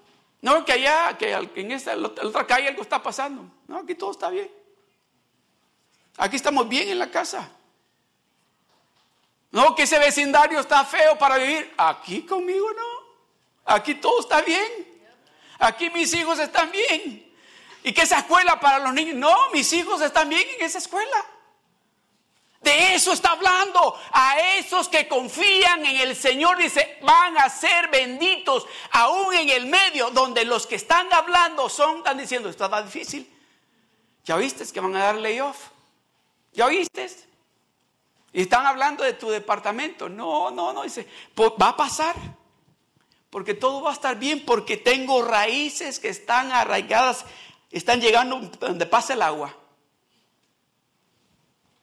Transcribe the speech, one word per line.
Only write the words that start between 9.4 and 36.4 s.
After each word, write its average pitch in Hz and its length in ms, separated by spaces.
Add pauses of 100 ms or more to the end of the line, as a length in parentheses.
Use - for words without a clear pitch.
No, 285 220
que 302 100
ese 302 140
vecindario 294 600
está 269 260
feo 311 320
para 269 200
vivir. 277 380
Aquí 170 460
conmigo 381 500
no. - 1000
Aquí 214 220
todo 466 240
está 311 220
bien. 370 280 (880)
Aquí 269 320
mis 330 240
hijos 330 240
están 330 340
bien. 370 540 (560)
Y - 120
que 330 80
esa 320 180
escuela 349 400
para 277 200
los 262 140
niños. 311 220
No, 339 360
mis 277 220
hijos 339 280
están 302 280
bien 349 180 (100)
en 330 80
esa 330 120
escuela. 415 480 (1400)
De 320 320
eso 349 200
está 339 180
hablando. 359 680 (120)
A 262 260 (200)
esos 349 300
que 311 200
confían 349 760
en 269 120
el 262 200
Señor, 294 420
dice, 330 440
van 330 360
a 269 120
ser 339 380
benditos. 277 800 (240)
Aún 349 420
en 320 160
el 247 160
medio 302 460
donde 240 340
los 233 220
que 220 80
están 349 360
hablando 330 580
son, 311 300
están 269 180
diciendo, 240 320
esto 170 160
está 208 180
difícil. 262 500 (920)
¿Ya 165 100
viste 240 360
que 196 80
van 190 180
a 196 80
dar 214 100
layoff? 233 540 (840)